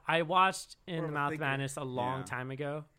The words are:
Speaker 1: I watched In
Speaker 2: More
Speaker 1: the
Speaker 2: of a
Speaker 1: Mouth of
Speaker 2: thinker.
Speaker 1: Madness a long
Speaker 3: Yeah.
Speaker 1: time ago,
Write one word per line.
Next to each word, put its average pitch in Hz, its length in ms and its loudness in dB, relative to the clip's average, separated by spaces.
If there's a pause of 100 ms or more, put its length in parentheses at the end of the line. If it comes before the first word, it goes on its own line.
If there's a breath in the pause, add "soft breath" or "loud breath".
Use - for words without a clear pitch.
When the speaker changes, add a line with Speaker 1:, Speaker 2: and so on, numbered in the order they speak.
Speaker 1:
I 165 160 4
watched 185 540 2 (100)
In 170 120 -2
Speaker 2:
More 165 40 0
Speaker 1:
the 156 60 -2
Speaker 2:
of - 20 -4
a 147 40 -4
Speaker 1:
Mouth 143 120 0
of 147 60 0
Speaker 2:
thinker. 151 140 -4
Speaker 1:
Madness 135 300 0
a 147 60 -4
long 127 380 -2
Speaker 3:
Yeah. 131 60 -6
Speaker 1:
time 127 260 -6
ago, 147 320 -4 (140)